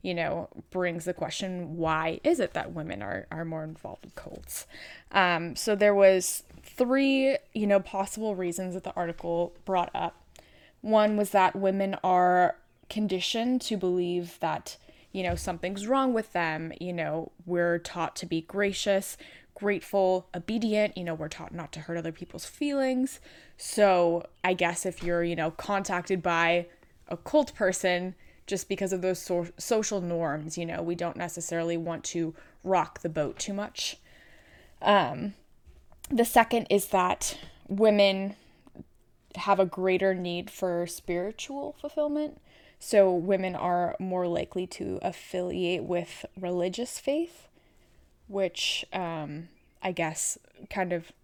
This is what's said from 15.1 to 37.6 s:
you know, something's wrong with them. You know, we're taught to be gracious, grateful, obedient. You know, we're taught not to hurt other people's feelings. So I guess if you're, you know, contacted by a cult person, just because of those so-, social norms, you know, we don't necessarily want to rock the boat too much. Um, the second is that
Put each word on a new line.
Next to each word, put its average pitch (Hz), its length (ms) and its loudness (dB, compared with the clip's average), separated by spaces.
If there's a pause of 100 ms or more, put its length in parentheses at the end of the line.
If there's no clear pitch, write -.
you 190 120 -4
know, 175 100 0
something's 185 540 -4
wrong 262 260 4
with 220 200 -2
them. 160 460 -2
You 180 140 -6
know, 160 380 -4 (160)
we're 175 320 2
taught 170 380 -6
to 175 100 -10
be 165 140 0
gracious, 196 760 0 (380)
grateful, 190 800 0
obedient. 214 640 0
You 180 60 -8
know, 170 120 -4
we're 156 140 -8
taught - 240 -12
not 165 200 -10
to 160 60 -12
hurt 170 180 -6
other 165 140 -6
people's - 340 -12
feelings. 269 720 -2 (380)
So 175 680 4 (160)
I 185 100 4
guess 175 320 0
if 180 160 -6
you're, 175 220 0
you 170 120 0
know, 160 160 0
contacted 190 680 -2
by 170 460 2 (400)
a - 100 -6
cult - 380 2
person, 185 580 0 (340)
just 190 220 -4
because 196 240 -2
of 185 80 -2
those 185 180 0
so-, 175 280 -2 (100)
social 214 440 0
norms, 160 560 -4
you 170 80 -4
know, 165 160 -6
we 170 120 -2
don't 170 240 -4
necessarily 170 600 -4
want 165 260 -6
to 165 320 -4 (280)
rock 180 380 0
the 170 80 -4
boat 156 300 -2
too 208 140 -6
much. - 440 -6 (840)
Um, 196 520 4 (760)
the 233 140 4
second 233 440 4
is 196 180 4
that 185 500 0 (300)